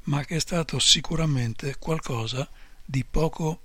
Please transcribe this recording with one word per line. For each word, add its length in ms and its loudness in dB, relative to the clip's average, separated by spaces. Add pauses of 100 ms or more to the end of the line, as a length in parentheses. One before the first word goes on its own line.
ma 200 0
che 120 -4
è 40 0
stato 380 0
sicuramente 1000 2
qualcosa 680 -2 (360)
di 200 -2
poco 600 0